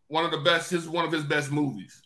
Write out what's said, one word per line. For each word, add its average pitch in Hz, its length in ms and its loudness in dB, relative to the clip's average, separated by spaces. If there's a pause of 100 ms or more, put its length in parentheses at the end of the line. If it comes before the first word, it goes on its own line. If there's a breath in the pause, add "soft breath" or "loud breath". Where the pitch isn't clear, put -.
one 160 180 0
of 165 40 0
the 156 100 0
best, 165 300 4
his, 165 160 -2
one 165 200 -2
of 160 60 -2
his 156 120 -2
best 143 260 0
movies. 135 560 -4